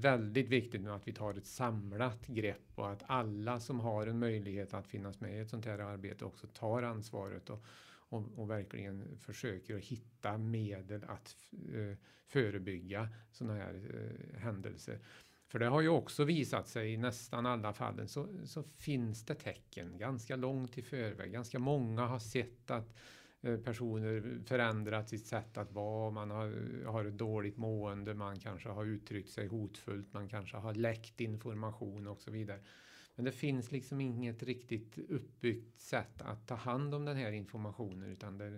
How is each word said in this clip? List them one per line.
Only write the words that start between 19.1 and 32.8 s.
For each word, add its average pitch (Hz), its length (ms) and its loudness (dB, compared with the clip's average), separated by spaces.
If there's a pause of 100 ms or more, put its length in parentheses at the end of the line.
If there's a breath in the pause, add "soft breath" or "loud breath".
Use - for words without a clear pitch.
det 147 100 -2
tecken - 640 -6
ganska 127 380 -2
långt 127 420 0
i 120 40 -4
förväg. 104 500 -2
Ganska 120 260 -2
många 123 480 4
har 123 120 0
sett - 520 -2
att, 113 240 0 (460 loud breath)
eh, 120 160 4
personer 110 880 0
förändrat 110 600 4
sitt 107 180 -4
sätt 110 320 -2
att 104 140 -2
vara. 107 380 0
Man 104 200 -2
har, 107 540 -2
har 110 200 2
ett 104 140 -2
dåligt 107 380 2
mående, 104 580 0
man 101 260 -4
kanske 107 280 -6
har 104 160 0
uttryckt 104 460 -2
sig 107 160 -2
hotfullt, 101 640 -4
man 101 160 -4
kanske 104 280 -4
har 107 180 -2
läckt 113 460 0
information 110 840 -2
och 101 140 -6
så - 100 -10
vidare. 101 300 -4 (540 loud breath)